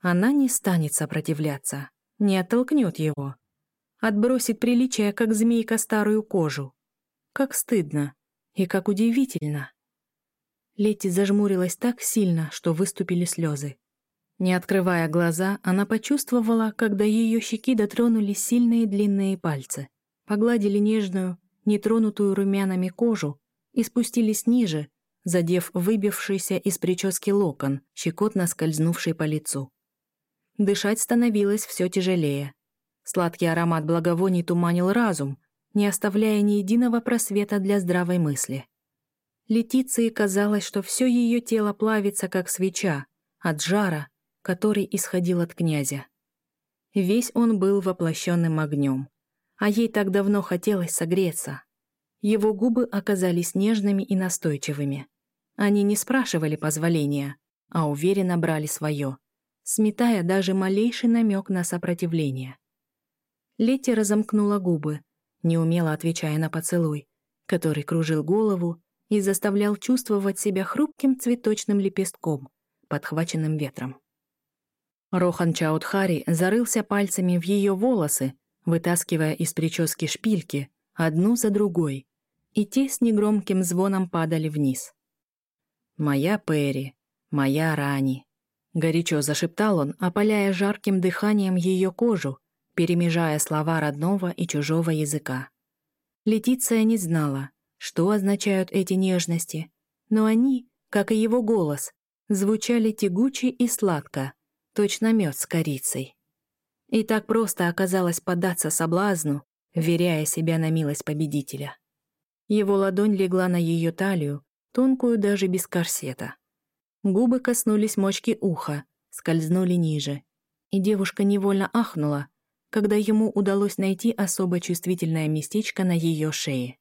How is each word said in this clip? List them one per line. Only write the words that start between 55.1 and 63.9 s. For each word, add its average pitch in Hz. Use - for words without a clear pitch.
Они 202
не 202
спрашивали 160
позволения, 147
а 160
уверенно 180
брали 156
свое, 143
сметая 214
даже 185
малейший 202
намек 220
на 180
сопротивление. 165
Лети 262